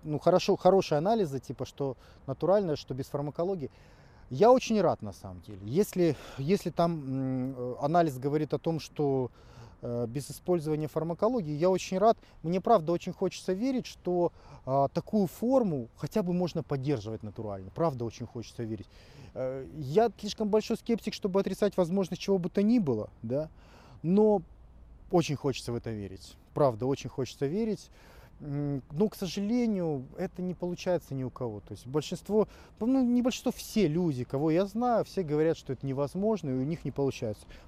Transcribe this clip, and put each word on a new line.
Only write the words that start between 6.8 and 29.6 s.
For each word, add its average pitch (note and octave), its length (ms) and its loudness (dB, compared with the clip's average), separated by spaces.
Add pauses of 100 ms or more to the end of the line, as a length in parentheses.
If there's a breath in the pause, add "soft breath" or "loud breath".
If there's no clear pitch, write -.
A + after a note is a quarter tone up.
м, C3 680 -4
э, B2 240 -6
анализ D#3 360 4
говорит C#3+ 360 0
о D3 60 -2
том, D#3+ 200 -2
что, C3+ 520 0 (500 loud breath)
э, A#2+ 260 -4
без B2+ 220 -8
использования D#3 580 -2
фармакологии, E3 680 -2
я D#3 160 2
очень F#3+ 280 0
рад. G#3+ 200 6 (260 soft breath)
Мне F3+ 180 0
правда F3+ 300 4
очень F3 220 -2
хочется - 400 -2
верить, A#3+ 320 -2
что, F3 460 0 (340 loud breath)
а, C#3 220 2
такую F#3+ 400 0
форму G#3+ 680 0
хотя G#3 280 -2
бы F3 100 0
можно F3 300 -2
поддерживать B2+ 600 -2
натурально. G2+ 520 -10
Правда C#3 300 -2
очень A2+ 200 -8
хочется - 380 -10
верить. A2 240 -8 (480 loud breath)
Э, C3 320 -6 (100)
я D#3+ 420 2
слишком G#3 300 -4
большой A3 280 2
скептик, - 360 -2
чтобы G3 260 0
отрицать G3 380 0
возможность F#3 440 0
чего G3 180 2
бы F3 100 -2
то G3+ 140 2
ни A#3 160 4
было, A#2 300 0 (120)
да? C3 280 -2 (520 loud breath)
Но G3+ 400 4 (720)
очень E3 240 2
хочется B2+ 360 -4
в A#2+ 40 -2
это A2+ 160 -6
верить. G2 440 -10 (180)
Правда, B2+ 320 2
очень C3+ 240 -2
хочется - 360 -4
верить. G3+ 440 -4 (520 soft breath)
М, C#3+ 400 -4 (100)
но, F3 160 2
к - 80 -6
сожалению, G3+ 880 -2 (120)